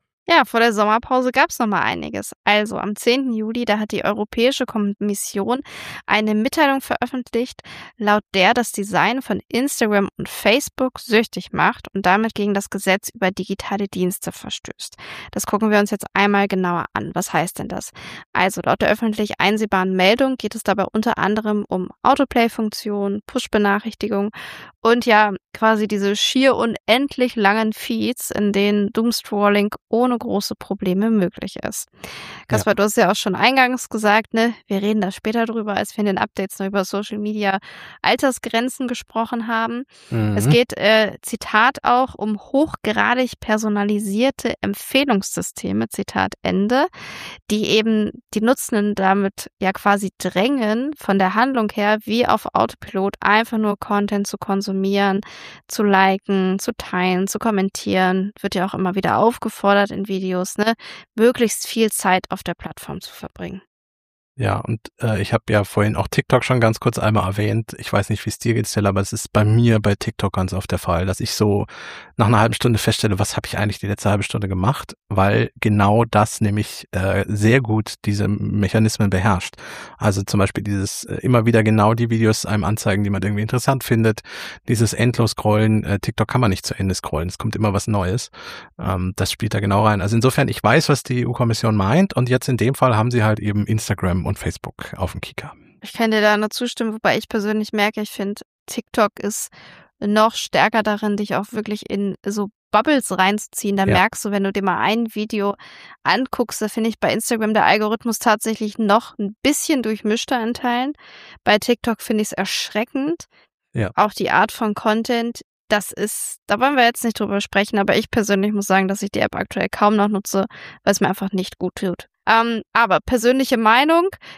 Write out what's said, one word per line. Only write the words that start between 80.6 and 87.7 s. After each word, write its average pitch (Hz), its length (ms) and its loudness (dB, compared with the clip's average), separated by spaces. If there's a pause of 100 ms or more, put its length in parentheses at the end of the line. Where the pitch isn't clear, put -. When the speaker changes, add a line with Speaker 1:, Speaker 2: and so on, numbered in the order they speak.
Speaker 2:
dieses, 101 400 -4
äh, - 120 -10
immer 120 300 2
wieder 113 160 6
genau 107 320 4
die 117 160 0
Videos 113 360 2
einem 101 180 2
anzeigen, 101 400 0
die 101 60 0
man 98 120 0
irgendwie 104 200 -2
interessant 127 420 0
findet. 110 380 2 (480)
Dieses 113 240 2
endlos 117 380 2
Scrollen, 107 520 2
äh, 101 160 0
TikTok - 300 -2
kann 131 100 0
man 113 120 4
nicht - 140 -4
zu - 100 -6
Ende 95 200 -2
scrollen, 78 320 -4
es - 100 -10
kommt 107 200 -4
immer 104 160 2